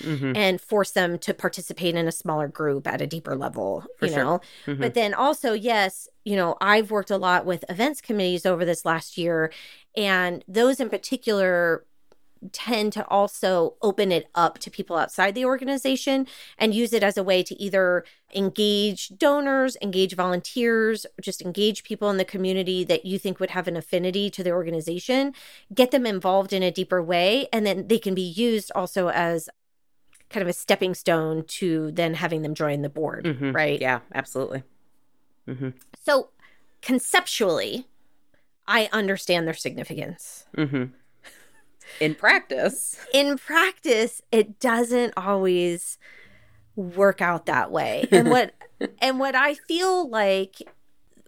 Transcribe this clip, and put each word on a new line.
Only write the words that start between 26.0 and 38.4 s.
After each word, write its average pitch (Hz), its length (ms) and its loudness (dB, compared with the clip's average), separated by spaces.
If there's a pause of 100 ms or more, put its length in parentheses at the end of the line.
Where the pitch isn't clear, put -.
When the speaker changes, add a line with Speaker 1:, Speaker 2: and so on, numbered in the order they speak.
Speaker 2:
involved 190 460 0
in 190 100 2
a 180 80 2
deeper 180 320 -2
way, 180 500 2
and 214 140 2
then 190 220 -2
they 220 100 4
can 190 160 -4
be 185 80 -2
used 208 500 0
also 180 360 -2
as 170 400 0 (800)
kind 202 120 -2
of 175 60 -2
a 175 40 0
stepping 185 420 0
stone 160 500 0
to 160 460 -2
then 165 240 0
having 160 280 -2
them 151 120 -4
join 147 280 -2
the 143 60 -2
board, 151 360 -6
Speaker 1:
Mm-hmm. 139 260 -2
Speaker 2:
right? 147 300 0
Speaker 1:
Yeah, 127 180 0 (160)
absolutely. 135 480 -6 (840)
Mm-hmm. 131 220 -8 (340)
Speaker 2:
So 285 240 2 (540)
conceptually, 214 1080 0 (800)